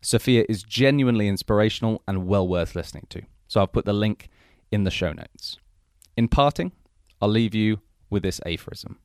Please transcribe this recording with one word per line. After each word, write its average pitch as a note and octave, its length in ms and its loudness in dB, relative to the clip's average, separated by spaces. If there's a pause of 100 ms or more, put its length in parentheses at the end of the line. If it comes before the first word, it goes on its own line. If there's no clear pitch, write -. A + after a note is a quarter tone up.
Sophia A#2 460 2
is G#2+ 140 -2
genuinely B2+ 640 2
inspirational G#2+ 800 0
and F#2 200 -2
well F#2+ 200 2
worth F2 280 -2
listening - 340 -10
to, - 140 -16 (240)
so G2+ 160 2
I've - 80 -2
put - 140 -2
the G2+ 80 0
link G#2 360 -2 (420)
in G#2 120 0
the F#2 80 0
show F2 200 -4
notes. - 460 -14 (580)
In A#2 120 2
parting, C#3+ 440 0 (500)
I'll G#2 80 2
leave A2 260 2
you G#2+ 260 0 (280)
with G2+ 120 0
this F#2 240 -4
aphorism. - 600 -10